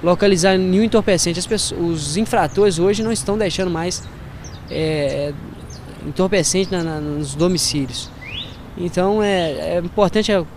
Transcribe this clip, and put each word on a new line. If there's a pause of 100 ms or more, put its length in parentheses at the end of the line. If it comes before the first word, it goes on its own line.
localizar
nenhum
entorpecente.
As
pessoas,
os
infratores
hoje
não
estão
deixando
mais, (680)
é, (760)
entorpecente
na,
na,
nos
domicílios. (680)
Então,
é,
é
importante
a (120)